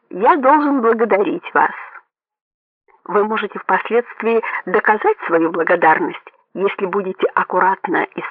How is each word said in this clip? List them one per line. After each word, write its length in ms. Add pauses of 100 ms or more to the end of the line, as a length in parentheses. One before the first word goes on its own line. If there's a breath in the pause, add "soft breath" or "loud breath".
я 260
должен 460
благодарить 720
вас. 180 (1300)
Вы 180
можете 360
впоследствии 840 (220 loud breath)
доказать 600
свою 260
благодарность, 840 (200)
если 320
будете 420
аккуратно 760
и 280